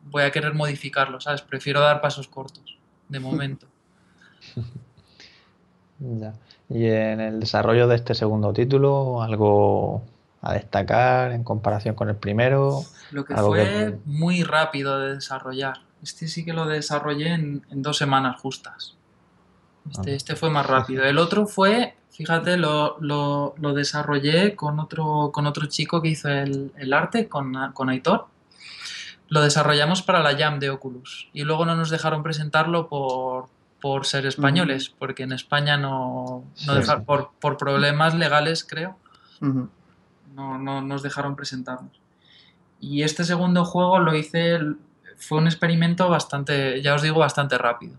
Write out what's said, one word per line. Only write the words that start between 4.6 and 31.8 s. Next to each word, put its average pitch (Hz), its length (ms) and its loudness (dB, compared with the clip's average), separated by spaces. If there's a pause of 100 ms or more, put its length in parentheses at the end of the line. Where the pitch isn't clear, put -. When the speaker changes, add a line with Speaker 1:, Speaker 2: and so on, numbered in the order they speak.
Speaker 2:
Ya. 113 360 -8 (340)
¿Y 117 180 0
en 110 340 2
el 110 200 -4
desarrollo 110 480 4
de 120 80 6
este 120 180 -2
segundo 107 380 0
título, 135 680 2
algo 101 840 4 (380)
a - 120 -4
destacar 123 760 2
en 120 120 -4
comparación 107 500 -2
con 107 140 -2
el 104 80 -2
primero? 135 640 2 (300)
Speaker 1:
Lo 143 120 -8
que 139 100 -8
Speaker 2:
Algo 104 160 4
Speaker 1:
fue 104 140 4
Speaker 2:
que 208 400 -2
Speaker 1:
muy 165 380 0
rápido 143 560 0
de 135 160 -4
desarrollar. 131 640 -8 (240)
Este 160 260 -12
sí 165 160 -8
que 165 80 -6
lo 160 140 -2
desarrollé 147 680 -2
en, 147 380 -4
en 139 120 -6
dos 143 140 -2
semanas 135 440 0
justas. - 560 -12 (960)
Este, 101 220 -6
Speaker 2:
Ah. - 40 -2
Speaker 1:
este 147 200 -8
fue 160 140 0
más 143 160 2
rápido. 131 380 2
El 143 140 4
otro 208 280 4
fue, 208 480 2 (160)
fíjate, 165 460 0
lo, 151 440 0
lo, 143 560 -2
lo 143 160 -2
desarrollé 147 840 2
con 151 240 -4
otro, 151 520 -2
con 147 140 0
otro 147 200 -2
chico 160 360 -2
que 160 60 0
hizo 151 200 -2
el, 139 480 -2
el 135 160 -4
arte, 175 360 0
con, 135 260 -4 (180)
con 131 160 -4
Aitor. 131 380 0 (1000)
Lo 156 120 2
desarrollamos 147 600 4
para 180 200 4
la 143 140 4
Jam 147 220 0
de 139 120 -2
Oculus 127 600 -12
y 147 120 -6
luego 156 200 0
no 165 100 2
nos 165 160 0